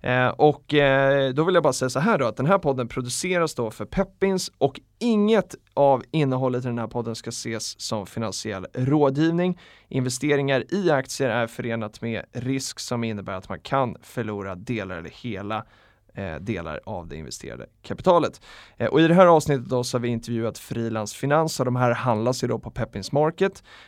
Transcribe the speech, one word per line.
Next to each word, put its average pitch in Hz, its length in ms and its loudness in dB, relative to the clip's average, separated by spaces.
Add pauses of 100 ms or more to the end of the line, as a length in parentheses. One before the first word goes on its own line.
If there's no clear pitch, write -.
Eh, 127 280 2
och, - 460 2
eh, 135 600 4
då 151 100 2
vill 180 100 2
jag 170 80 4
bara 139 100 4
säga 127 160 -2
så 123 120 -2
här 202 180 2
då, 135 80 0
att 110 100 -4
den 139 100 0
här 196 120 4
podden 127 300 -2
produceras 160 640 -2
då 117 160 -4
för 107 140 -10
Peppins, 190 720 -2
och - 220 0 (180)
inget 214 560 2 (200)
av 139 360 4
innehållet 131 540 0
i 127 40 -4
den 120 100 -4
här 113 100 -6
podden 117 260 -6
ska - 140 -12
ses 113 520 -8
som 104 260 -6
finansiell 107 680 -6
rådgivning. 151 840 2 (300)
Investeringar 135 840 0
i 185 160 2
aktier 135 400 0
är 117 160 0
förenat 113 540 -6
med 113 320 -6
risk 131 480 -6
som 120 240 -4
innebär 101 280 -6
att 92 160 -10
man 90 120 -8
kan 131 420 -2
förlora 101 520 -6
delar 95 420 -6
eller 82 160 -12 (100)
hela 107 420 -6 (520)
eh, 90 240 -8
delar 85 440 -6
av 87 240 -10
det 78 80 -12
investerade 62 500 -12 (160)
kapitalet. 160 580 2 (360)
Eh, 117 100 -2
och - 140 4
i 165 80 6
det 165 60 6
här 185 120 10
avsnittet 143 420 4
då 127 160 0
så 123 120 -4
har 120 60 0
vi 120 60 -2
intervjuat 117 500 -4
Frilans 110 560 -6
Finans, 147 460 0
och 127 60 0
de 123 100 0
här 123 140 4
handlas 120 540 0
ju 120 40 -2
då 117 100 -2
på 107 120 -12
Pepins 101 420 -8
Market. 160 500 0 (260)